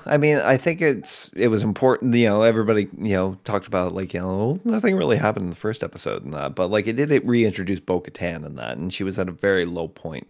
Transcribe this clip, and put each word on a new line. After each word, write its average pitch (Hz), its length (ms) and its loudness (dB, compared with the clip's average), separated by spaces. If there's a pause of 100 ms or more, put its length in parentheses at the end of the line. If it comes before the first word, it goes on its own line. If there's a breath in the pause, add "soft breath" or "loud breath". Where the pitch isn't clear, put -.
I 147 100 4
mean, 147 220 4
I 127 180 4
think 170 240 -2
it's, - 560 -2
it 117 120 4
was 107 140 2
important, 120 520 2
you 120 120 6
know, 104 140 4
everybody, 110 560 4
you 104 160 -2
know, 95 320 0
talked 104 220 -4
about, 90 280 -2
like, 95 200 -6
you 90 60 -4
know, 101 440 -2
nothing 220 320 0
really 156 220 2
happened 104 260 0
in 90 60 -4
the 85 60 -10
first - 260 -6
episode - 420 -8
and 71 80 -12
that, 71 220 -6
but, 92 140 0
like, 104 180 0
it 113 80 -2
did, 147 180 -2
it - 140 2
reintroduced 101 580 0
Bo-Katan 87 600 -4
and 71 100 -14
that, 58 220 -8
and 87 120 -6
she 98 140 -6
was 95 140 -4
at 92 100 -4
a 90 40 -8
very 92 340 0
low 85 200 -6
point - 420 -14